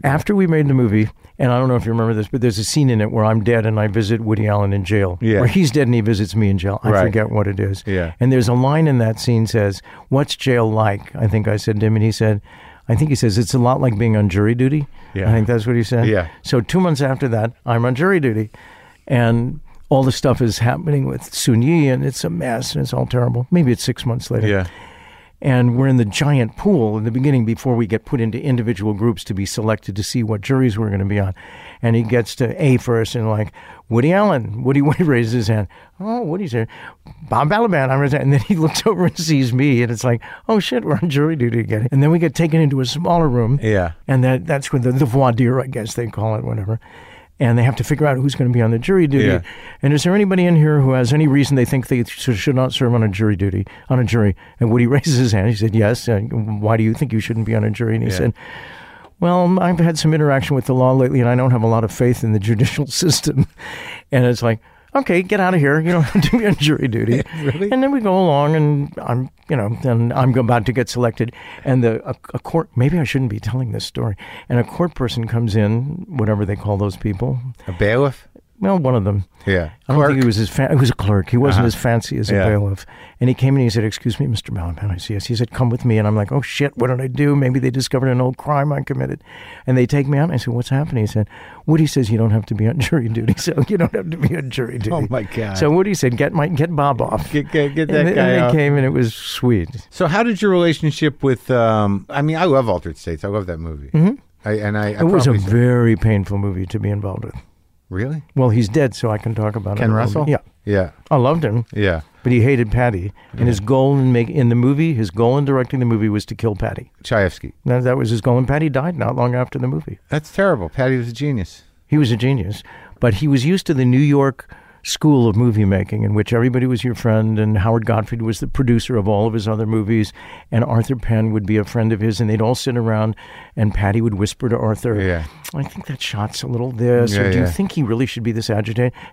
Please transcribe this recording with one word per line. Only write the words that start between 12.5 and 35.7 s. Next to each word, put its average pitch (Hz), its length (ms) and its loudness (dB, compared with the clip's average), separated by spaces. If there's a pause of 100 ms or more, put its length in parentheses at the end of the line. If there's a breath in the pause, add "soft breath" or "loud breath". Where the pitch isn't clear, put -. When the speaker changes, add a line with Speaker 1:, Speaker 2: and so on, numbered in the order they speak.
Speaker 1:
I 113 80 2
think 156 140 2
he 139 40 0
says, 110 240 2
"It's 113 160 0
a 135 60 2
lot 123 200 2
like 123 160 0
being 110 200 2
on 104 140 4
jury 104 260 2
duty." 139 320 0 (260 loud breath)
Speaker 2:
Yeah. 98 140 -2
Speaker 1:
I 110 40 4
think 113 140 2
that's 117 180 0
what 120 120 0
he 117 80 0
said. 117 240 0
Speaker 2:
Yeah. 95 180 0 (160)
Speaker 1:
So 127 180 0
two 156 200 0
months 165 200 0
after 135 280 -2
that, 113 240 -2 (120)
I'm 117 200 0
on 127 100 0
jury 180 240 0
duty. 110 320 -2 (560 loud breath)
And 120 540 0 (320 soft breath)
all 135 100 4
the 131 100 2
stuff - 280 0
is 113 180 0
happening 143 480 0
with 131 160 -8 (120)
Sun 117 280 2
Yi, 151 260 2
and 131 160 0
it's 139 200 -6
a - 60 -4
mess, 127 440 -6
and 143 80 -2
it's 127 120 -6
all 127 120 -2
terrible. 123 440 -2
Maybe 170 220 4
it's - 120 -4
six - 220 -4
months 120 240 -4
later. 110 180 0
Speaker 2:
Yeah. 98 180 0 (760 loud breath)
Speaker 1:
And 123 360 2
we're 135 120 2
in 131 80 4
the 120 80 4
giant 131 520 0
pool 120 400 0
in 107 60 -4
the 113 80 -2
beginning 131 340 2
before 113 300 -2
we 117 140 0
get 110 160 -2
put 127 160 -2
into 113 200 -2
individual 110 540 -2
groups 104 300 -2
to 101 100 -6
be 95 100 -4
selected 107 520 -4
to 104 80 -2
see - 180 -4
what 107 180 -4
juries 127 380 2
we're 110 120 -2
gonna 98 140 -2
be 101 140 -2
on. 95 160 -2 (480 loud breath)
And 117 140 2
he 117 60 2
gets 113 340 -2
to 135 80 -2 (180)
A 131 140 4
first, 117 400 -2
and, 110 120 -2
like, 107 240 -2 (360 loud breath)
Woody 120 240 2
Allen. 131 500 0
Woody, 139 200 2
<laughs> 139 40 2
Woody 156 160 2
raises 120 300 2
his 117 160 0
hand. 107 180 0 (320 loud breath)